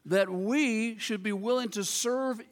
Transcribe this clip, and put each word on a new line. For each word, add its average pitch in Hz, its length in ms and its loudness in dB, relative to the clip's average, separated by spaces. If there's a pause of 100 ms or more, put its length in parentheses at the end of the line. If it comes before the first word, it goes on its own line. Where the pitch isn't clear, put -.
that 190 240 4
we 226 680 0
should 202 240 -4
be 208 100 -2
willing 233 380 0
to 202 120 -4
serve 247 580 0 (120)